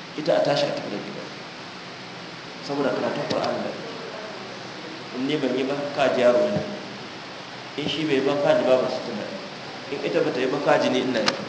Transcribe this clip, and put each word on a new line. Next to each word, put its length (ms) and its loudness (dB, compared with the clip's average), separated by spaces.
Ita 160 2
a 80 4
tashi 200 4
a 40 0
tafi 160 -4
daga 160 -4
gidan." 240 -8
Saboda 320 0
karatun 320 -2
Qur'ani 400 0
da 40 -4
in 80 0
ni 100 2
ban 220 2
yi 80 2
ba, 80 0
ka 160 4
ji 80 2
yaro 160 8
ne. 80 2
In 60 0
shi 180 0
bai 160 6
ba, 160 4
ka 160 6
ji 80 4
babarsa 400 4
tana 220 -4
yi. 80 -2
In 80 -4
ita 160 2
ba 80 2
ta 80 -2
yi 80 2
ba, 160 0
ka 160 6
ji 160 4
ni 80 4
ina 160 2
yi. 160 2